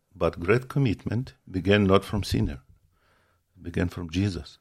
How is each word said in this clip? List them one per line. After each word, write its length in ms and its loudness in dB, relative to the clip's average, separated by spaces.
but 260 0
great 280 0
commitment 680 -2
began 340 4
not 200 6
from 180 -4
sinner, 380 -2
it 60 -20
began 260 -2
from 220 -8
Jesus. 500 -2